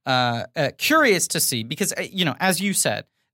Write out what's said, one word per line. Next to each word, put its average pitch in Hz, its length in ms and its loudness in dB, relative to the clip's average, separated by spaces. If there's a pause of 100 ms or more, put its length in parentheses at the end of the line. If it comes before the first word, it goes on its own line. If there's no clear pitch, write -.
uh, 123 380 0 (120)
uh, 147 220 0
curious 269 500 2
to 165 120 -4
see, 117 220 -2
because, 156 300 -4
uh, - 180 -6
you 185 140 -2
know, 147 160 0
as 185 200 2
you 196 120 0
said, 110 320 0 (300)